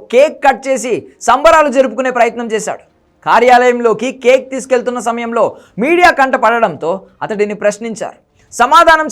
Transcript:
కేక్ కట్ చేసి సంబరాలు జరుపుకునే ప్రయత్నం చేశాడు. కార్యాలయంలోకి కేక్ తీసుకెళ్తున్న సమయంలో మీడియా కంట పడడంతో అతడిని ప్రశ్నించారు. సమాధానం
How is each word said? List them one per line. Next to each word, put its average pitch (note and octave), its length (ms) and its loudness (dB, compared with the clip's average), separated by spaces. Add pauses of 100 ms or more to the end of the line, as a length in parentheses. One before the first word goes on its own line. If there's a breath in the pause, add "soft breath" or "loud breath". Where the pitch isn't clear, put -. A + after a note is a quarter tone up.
(120)
కేక్ C4+ 340 2
కట్ C4 220 2
చేసి B3 260 -4 (360 loud breath)
సంబరాలు D4 480 4
జరుపుకునే B3+ 400 -2
ప్రయత్నం A#3 360 -2
చేశాడు. F#3+ 300 -8 (460)
కార్యాలయంలోకి A#3+ 840 2 (140)
కేక్ C4 280 2
తీసుకెళ్తున్న B3 460 -4 (100)
సమయంలో A#3 360 -4 (380 loud breath)
మీడియా E4+ 360 2
కంట C4 240 0
పడడంతో G#3 480 -2 (340 soft breath)
అతడిని G#3 380 -4
ప్రశ్నించారు. G#3 540 -6 (440)
సమాధానం D#4 500 4